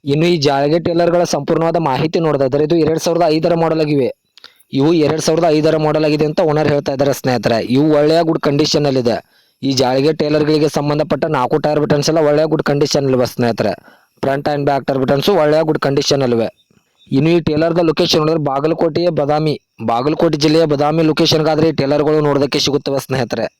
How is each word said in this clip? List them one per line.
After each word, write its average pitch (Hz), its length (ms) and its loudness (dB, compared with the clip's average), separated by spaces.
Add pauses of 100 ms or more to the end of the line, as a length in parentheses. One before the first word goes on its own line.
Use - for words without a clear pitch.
ಇನ್ನು 147 200 0
ಈ 175 120 2
ಜಾಳಿಗೆ 143 420 0
ಟೇಲರ್‌ಗಳ 170 440 0
ಸಂಪೂರ್ಣವಾದ 165 520 -2
ಮಾಹಿತಿ 160 440 -2
ನೋಡೋದಾದ್ರೆ, 143 440 0
ಇದು 156 120 0
ಎರಡ್ 160 240 0
ಸಾವಿರದ 170 260 0
ಐದರ 160 300 0
ಮಾಡೆಲ್ 160 240 0
ಆಗಿವೆ. 147 320 0 (640)
ಇವು 143 200 2
ಎರಡ್ 156 280 0
ಸಾವಿರದ 165 260 0
ಐದರ 156 300 2
ಮಾಡೆಲ್ 156 280 0
ಆಗಿದೆ 151 200 0
ಅಂತ 151 140 -2
ಓನರ್ 151 280 0
ಹೇಳ್ತಾ 143 240 -2
ಇದ್ದಾರೆ 139 220 0
ಸ್ನೇಹಿತರೆ. 120 520 -2
ಇವು 143 280 2
ಒಳ್ಳೆಯ 151 280 2
ಗುಡ್ 160 180 0
ಕಂಡೀಷನ್ 147 460 0
ಅಲ್ಲಿದೆ. 120 600 -2 (160)
ಈ 135 80 -2
ಜಾಳಿಗೆ 135 420 0
ಟೇಲರ್‌ಗಳಿಗೆ 151 560 0
ಸಂಬಂಧಪಟ್ಟ 147 560 -2
ನಾಲ್ಕು 147 320 -2
ಟೈರ್ 151 220 0
ಬಟನ್ಸ್ 147 300 -2
ಎಲ್ಲ 165 100 2
ಒಳ್ಳೆಯ 147 260 2
ಗುಡ್ 151 180 -2
ಕಂಡೀಷನ್ 143 400 0
ಅಲ್ಲಿವೆ 127 220 0
ಸ್ನೇಹಿತರೆ. 113 480 -2 (480)
ಫ್ರಂಟ್ 139 280 -2
and 143 160 -4
ಬ್ಯಾಕ್ 139 200 0
ಟೈರ್ 135 140 -2
ಬಟನ್ಸ್ 139 300 0
ಒಳ್ಳೆಯ 156 320 2
ಗುಡ್ 156 180 -2
ಕಂಡೀಷನ್ 139 420 0
ಅಲ್ಲಿವೆ. 117 460 -2 (440)
ಇನ್ನು 139 180 2
ಈ 170 100 4
ಟೇಲರ್‌ದ 165 400 0
ಲೊಕೇಶನ್ 165 400 0
ನೋಡಿದ್ರೆ, 156 240 0
ಬಾಗಲಕೋಟೆಯ 156 680 0
ಬದಾಮಿ, 147 500 -2 (260)
ಬಾಗಲಕೋಟೆ 147 520 0
ಜಿಲ್ಲೆಯ 156 280 2
ಬದಾಮಿ 147 380 0
ಲೊಕೇಶನ್‌ಗಾದ್ರೆ 156 680 2
ಈ - 20 0
ಟೇಲರ್‌ಗಳು 147 500 0
ನೋಡೋದಕ್ಕೆ 143 380 0
ಸಿಗುತ್ತವೆ 139 400 -2
ಸ್ನೇಹಿತರೆ. 127 600 -6